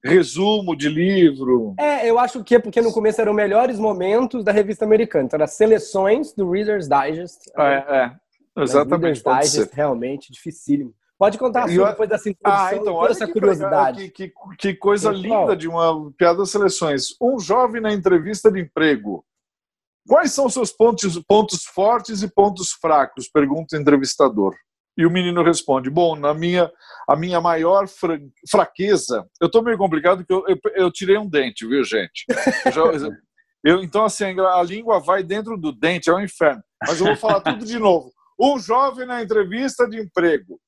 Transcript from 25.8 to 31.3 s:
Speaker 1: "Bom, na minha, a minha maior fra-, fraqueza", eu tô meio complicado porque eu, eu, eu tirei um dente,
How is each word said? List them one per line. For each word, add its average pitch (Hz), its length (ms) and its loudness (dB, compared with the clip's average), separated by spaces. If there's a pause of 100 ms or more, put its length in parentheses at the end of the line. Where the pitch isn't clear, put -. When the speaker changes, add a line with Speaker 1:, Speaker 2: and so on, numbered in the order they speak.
Speaker 1:
"Bom, 165 260 0
na 147 160 -2
minha, 170 400 0 (340)
a 143 80 2
minha 175 240 -2
maior 170 480 2
fra-, 165 320 -6 (320)
fraqueza", 175 760 0 (160)
eu 170 80 0
tô 226 100 4
meio 226 160 -2
complicado 175 480 0
porque 190 80 -4
eu, 190 160 0
eu, 170 100 0 (160)
eu 185 160 0
tirei 196 280 0
um 214 100 -6
dente, 131 380 -4